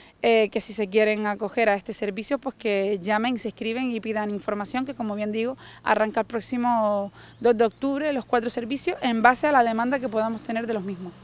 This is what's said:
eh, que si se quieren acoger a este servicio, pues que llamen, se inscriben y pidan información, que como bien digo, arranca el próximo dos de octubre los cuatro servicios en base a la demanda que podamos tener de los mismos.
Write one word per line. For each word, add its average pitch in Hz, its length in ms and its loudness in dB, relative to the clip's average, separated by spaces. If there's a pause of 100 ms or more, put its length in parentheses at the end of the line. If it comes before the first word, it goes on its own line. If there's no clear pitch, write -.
(200)
eh, 226 300 6
que 226 100 -4
si - 120 -8
se 202 160 -4
quieren 214 400 2
acoger 208 420 0
a 202 40 4
este 202 180 -6
servicio, 208 460 -4
pues 254 180 -8
que 202 440 0
llamen, 214 380 0
se - 100 -6
inscriben 233 420 -4
y 226 100 -4
pidan 214 300 -4
información, 208 540 -4
que 269 80 -6
como 220 220 -6
bien 208 180 -4
digo, 226 240 -2 (260)
arranca 214 380 2
el 214 60 -2
próximo 220 840 0 (280)
dos 233 180 4
de 226 80 4
octubre 277 480 0
los 254 120 -2
cuatro 240 260 0
servicios 240 500 -4
en 233 220 2
base 247 240 6
a 302 60 2
la 262 100 6
demanda 240 380 0
que 247 80 -4
podamos 220 340 -2
tener 226 240 -6
de 226 80 -2
los 208 80 -4
mismos. 180 300 -10 (120)